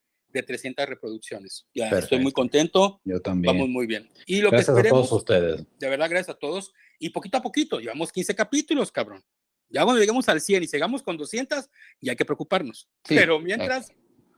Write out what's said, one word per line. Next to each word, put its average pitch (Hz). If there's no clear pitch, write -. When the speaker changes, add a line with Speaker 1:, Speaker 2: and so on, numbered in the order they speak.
Speaker 1:
de 131
trescientas 131
reproducciones. 107
Ya 117
estoy 127
muy 135
Speaker 2:
Perfecto. -
Speaker 1:
contento. 170
Speaker 2:
Yo 92
también. 92
Speaker 1:
Vamos 135
muy 123
bien. 110
Y 196
lo 202
Speaker 2:
Gracias -
Speaker 1:
que 147
Speaker 2:
a -
todos 127
Speaker 1:
esperemos, -
Speaker 2:
ustedes. 87
Speaker 1:
de 135
verdad, 147
gracias 175
a -
todos. 175
Y 160
poquito 185
a 220
poquito, 254
llevamos 120
quince -
capítulos, 277
cabrón. 104
Ya 143
cuando 240
lleguemos 220
al 160
cien 190
y 156
sigamos 185
con 170
doscientas, 247
ya 123
hay -
que -
preocuparnos. 151
Speaker 2:
Sí, -
Speaker 1:
Pero 165
mientras, 240
Speaker 2:
exacto. -